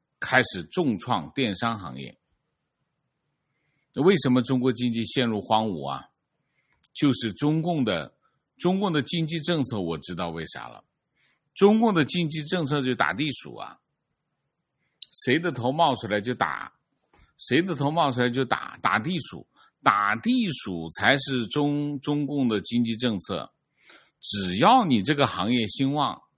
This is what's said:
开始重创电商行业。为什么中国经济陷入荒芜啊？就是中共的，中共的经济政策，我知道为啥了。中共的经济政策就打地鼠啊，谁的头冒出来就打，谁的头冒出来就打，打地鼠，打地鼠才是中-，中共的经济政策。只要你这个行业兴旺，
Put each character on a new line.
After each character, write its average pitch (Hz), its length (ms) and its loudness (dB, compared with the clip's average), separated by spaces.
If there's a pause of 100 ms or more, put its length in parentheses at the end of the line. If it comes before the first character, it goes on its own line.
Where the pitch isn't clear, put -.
(180)
开 - 240 4
始 190 220 -4
重 143 340 -2
创 92 320 -4
电 113 240 -2
商 117 240 -2
行 73 180 -12
业。 67 220 -14 (1800)
为 170 220 4
什 135 140 2
么 127 120 4
中 131 160 0
国 127 140 2
经 117 200 -2
济 113 120 -2
陷 120 240 0
入 107 120 -2
荒 110 280 2
芜 73 200 -6
啊？ 67 200 -8 (840)
就 143 200 2
是 113 200 -4
中 151 300 0
共 160 220 0
的， 87 300 -2 (420)
中 185 240 0
共 196 120 0
的 147 100 2
经 160 240 -2
济 160 140 -4
政 156 240 0
策， 107 160 -6
我 82 180 -4
知 90 160 -10
道 85 160 -6
为 80 160 -8
啥 58 220 -12
了。 57 160 -20 (680)
中 208 260 6
共 226 140 4
的 160 120 6
经 170 240 -2
济 156 160 -6
政 170 200 -2
策 143 160 0
就 127 140 0
打 76 180 2
地 156 200 -4
鼠 - 240 -12
啊， - 240 -16 (1300)
谁 131 280 0
的 170 140 -2
头 127 200 -2
冒 151 240 4
出 113 100 -8
来 104 140 0
就 120 120 -4
打， 80 400 -4 (640)
谁 135 240 0
的 185 140 0
头 139 160 0
冒 156 220 2
出 123 80 0
来 123 100 2
就 127 140 0
打， - 360 -4
打 101 180 4
地 160 200 -4
鼠， - 280 -12 (360)
打 104 340 4
地 226 340 0
鼠 85 400 -6
才 123 280 2
是 131 280 -4
中-， 147 540 -2
中 147 260 -2
共 139 220 0
的 107 140 2
经 120 200 0
济 113 140 -2
政 113 220 -2
策。 85 340 -8 (680)
只 95 380 -2
要 220 260 6
你 120 180 2
这 139 120 2
个 143 120 4
行 101 260 0
业 117 140 0
兴 135 280 -2
旺， 127 280 -2 (160)